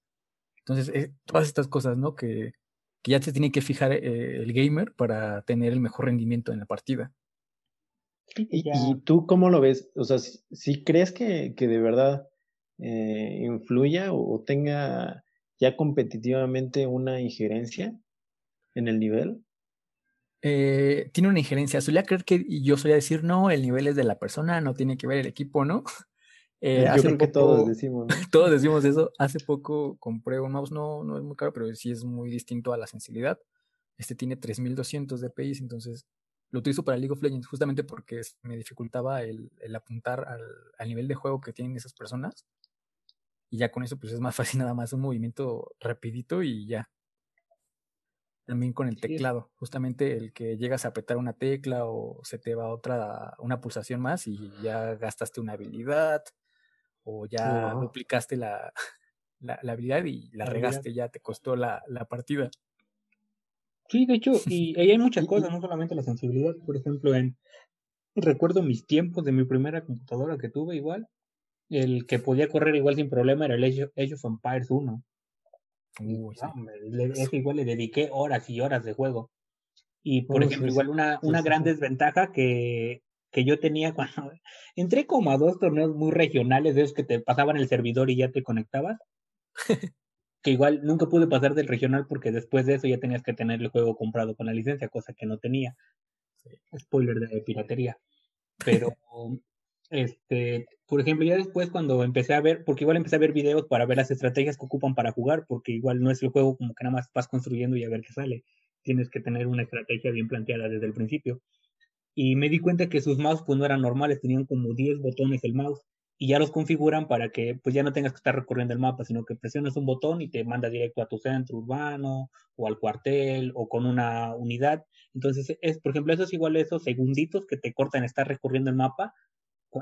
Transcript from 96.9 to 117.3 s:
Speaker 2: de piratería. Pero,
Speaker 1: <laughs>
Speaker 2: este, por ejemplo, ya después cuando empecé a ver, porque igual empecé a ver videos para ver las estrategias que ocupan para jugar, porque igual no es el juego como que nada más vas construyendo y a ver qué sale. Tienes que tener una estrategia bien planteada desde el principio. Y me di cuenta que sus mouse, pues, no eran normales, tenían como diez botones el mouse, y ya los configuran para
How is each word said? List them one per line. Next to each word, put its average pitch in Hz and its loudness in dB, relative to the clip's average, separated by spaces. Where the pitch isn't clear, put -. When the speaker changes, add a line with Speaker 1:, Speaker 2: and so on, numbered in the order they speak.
Speaker 2:
de 110 -6
piratería. 120 -6
Pero, 117 2
Speaker 1:
<laughs> 120 -10
Speaker 2:
este, 120 -4
por 143 0
ejemplo, 156 2
ya 175 4
después 180 -2
cuando 139 2
empecé 123 2
a 147 4
ver, 165 2
porque 147 0
igual 160 6
empecé 165 0
a 151 4
ver 156 6
videos 151 2
para 120 2
ver 127 2
las 127 2
estrategias 139 0
que 131 -14
ocupan 139 -2
para 117 0
jugar, 147 0
porque 120 -6
igual 123 0
no 131 4
es 131 -2
el 127 2
juego 135 4
como 117 -6
que 127 -10
nada 127 0
más 131 -4
vas 127 -2
construyendo 127 -2
y 117 -2
a 113 -6
ver 110 -4
qué - -20
sale. 131 -6
Tienes 127 0
que - -8
tener 120 -4
una 123 -2
estrategia 117 -4
bien 113 -2
planteada 113 -4
desde 110 -4
el 107 -4
principio. 123 -4
Y 131 4
me 147 2
di 160 2
cuenta 175 2
que 151 0
sus 139 0
mouse, 160 2
pues, 139 2
no 139 2
eran 139 2
normales, 135 0
tenían 127 0
como 123 -2
diez 143 0
botones 135 0
el 117 -2
mouse, 139 -4
y 135 -2
ya 139 6
los 151 2
configuran 156 2
para 117 0